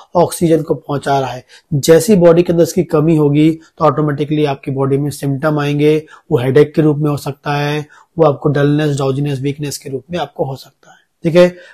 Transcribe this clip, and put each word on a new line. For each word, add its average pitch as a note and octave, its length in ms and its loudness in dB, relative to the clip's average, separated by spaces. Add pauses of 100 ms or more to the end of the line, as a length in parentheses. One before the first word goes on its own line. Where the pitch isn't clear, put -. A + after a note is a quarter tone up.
(160)
ऑक्सीजन D#3+ 460 0
को D#3 120 -4
पहुंचा C#3 460 -4
रहा C3+ 100 -6
है। B2+ 140 -14 (260)
जैसी D#3+ 460 2
बॉडी E3+ 260 6
के F3 100 -2
अंदर E3+ 100 2
इसकी D#3+ 220 -2
कमी D#3 320 0
होगी D3+ 340 2
तो - 340 -6
ऑटोमेटिकली D3+ 600 -2
आपकी C#3 260 -6
बॉडी C3+ 280 -2
में C#3+ 120 -4
सिम्टम C#3+ 480 -4
आएंगे, D3 380 2 (340)
वो D3+ 80 0
हेडेक C#3+ 360 2
के E3 80 2
रूप D3+ 160 2
में D3+ 120 -2
हो C#3+ 60 -4
सकता C#3+ 400 -8
है, D3 300 -4 (300)
वो D#3+ 100 4
आपको C#3+ 220 0
डलनेस, D3 480 0
ड्राउजीनेस, C#3 440 -4
वीकनेस C#3+ 380 -6
के C#3 120 -16
रूप C3 200 -10
में F3 80 -6
आपको D#3+ 260 -6
हो C3+ 120 -8
सकता - 340 -20
है, - 80 -20 (260)
ठीक D#3+ 120 2
है। F3+ 180 6 (200)